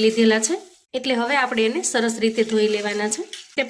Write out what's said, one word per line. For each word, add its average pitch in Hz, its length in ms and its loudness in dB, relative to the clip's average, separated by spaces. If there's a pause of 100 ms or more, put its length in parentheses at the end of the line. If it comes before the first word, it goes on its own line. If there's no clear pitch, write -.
લીધેલા 220 440 4
છે. 349 80 -2 (400)
એટલે 254 240 -2
હવે 254 200 0
આપણે 226 300 0
એને 311 100 -2 (100)
સરસ 226 320 0
રીતે 226 280 2
ધોઈ 214 260 2
લેવાના 208 380 -2
છે. 330 80 -4 (340)
તે 269 140 0